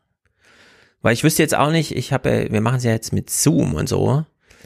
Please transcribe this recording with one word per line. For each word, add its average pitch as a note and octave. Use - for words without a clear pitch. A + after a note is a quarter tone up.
Weil A#2
ich A#2+
wüsste D#3+
jetzt -
auch C#3+
nicht, E3
ich B2
habe, A#2+
wir G#2+
machen's B2
ja A#2
jetzt -
mit -
Zoom C3+
und -
so, A2